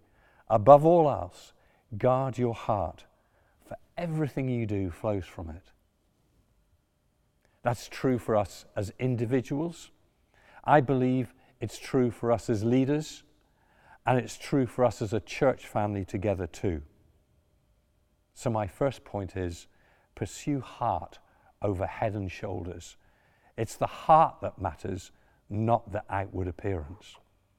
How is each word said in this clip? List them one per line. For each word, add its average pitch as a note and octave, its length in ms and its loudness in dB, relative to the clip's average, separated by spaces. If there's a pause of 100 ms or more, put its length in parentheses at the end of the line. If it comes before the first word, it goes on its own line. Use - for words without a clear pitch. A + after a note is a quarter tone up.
(480)
"Above C#3 380 10
all E3 240 6
else, F2+ 420 -8 (460)
guard B2+ 400 0
your A#2+ 160 0
heart, G2 500 -4 (600)
for - 100 -14 (220)
everything D#3 500 -2
you A#2+ 160 0
do G2 260 -2
flows G2+ 360 -4
from E2 240 -14
it." D#2+ 220 -18 (1900)
That's A#2+ 260 -2
true C3 300 0
for A2 180 0
us - 280 -2 (100)
as G2+ 240 -4
individuals. C3 920 -2 (760)
I C#3+ 160 6
believe B2+ 540 0 (260)
it's - 180 -8
true B2+ 320 2
for A#2 220 -2
us A2+ 160 0
as G#2+ 160 0
leaders, C3+ 580 0 (840)
and B2+ 120 4
it's A2+ 200 -4
true C#3 260 0
for B2 220 2
us A#2 160 -2
as G#2+ 100 -4
a A2 80 0
church - 460 0
family G#2 400 -2
together F#2+ 400 -2
too. E2 340 -4 (1500)
So - 160 -6
my A2 180 0
first - 380 -4
point G2 320 -8
is, F2 300 -6 (480)
pursue - 460 -6
heart G2 580 -6 (420)
over F#2+ 260 -2
head G#2+ 280 -4
and G2 180 -6
shoulders. G2 640 -10 (600)
It's A#2 180 -6
the B2 100 -2
heart D#3+ 540 4
that G2 180 -8
matters, - 540 -8 (380)
not A2 420 -2
the - 160 -4
outward F#2+ 400 -6
appearance. F2 680 -8 (420)